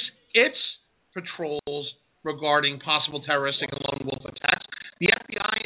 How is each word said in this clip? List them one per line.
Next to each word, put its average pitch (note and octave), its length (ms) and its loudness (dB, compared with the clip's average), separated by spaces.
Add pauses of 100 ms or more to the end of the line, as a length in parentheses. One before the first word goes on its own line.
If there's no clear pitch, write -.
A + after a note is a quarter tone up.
(340)
its B3+ 220 6 (580)
patrols D3 720 -6 (360)
regarding D3 560 2
possible D3 460 0
terroristic C#3 460 0
and C#3 140 -6
lone C#3 240 -4
wolf C3+ 240 -8
attacks. - 320 2 (340)
The F3 140 2
F - 140 -2
B - 120 -8
I A3 260 -2